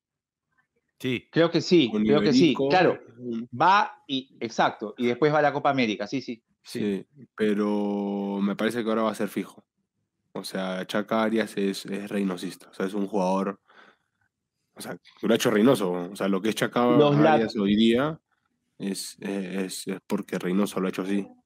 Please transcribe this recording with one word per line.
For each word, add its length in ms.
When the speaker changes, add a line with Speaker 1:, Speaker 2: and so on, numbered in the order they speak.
Speaker 1:
Sí. 300
Speaker 2:
Creo 200
que 100
sí, 300
Speaker 3:
Con 140
Speaker 2:
creo 180
que 100
sí. 320
Speaker 3:
Iberico. 40
Speaker 2:
Claro, 320
Speaker 3:
Ujú. 320
Speaker 2:
va 480
y, 340
exacto, 560
y 100
después 260
va 60
a 40
la 100
Copa 180
América, 360
sí, 160
sí. 200
Speaker 3:
Sí, 420
pero 1040
me 160
parece 260
que 60
ahora 140
va 80
a 40
ser 140
fijo. 360
O 100
sea, 420
Chaca 380
Arias 340
es, 280
es 240
reynosista, 600
o 40
sea, 120
es 80
un 140
jugador, 520
o 60
sea, 160
lo 100
ha 40
hecho 140
Reynoso, 420
o 240
sea, 120
lo 120
que 100
es 40
Chaca 320
Speaker 2:
Los 320
la- 220
Speaker 3:
Arias 160
hoy 200
día 440
es, 420
es, 680
es 180
porque 320
Reynoso 420
lo 80
ha 20
hecho 120
así. 260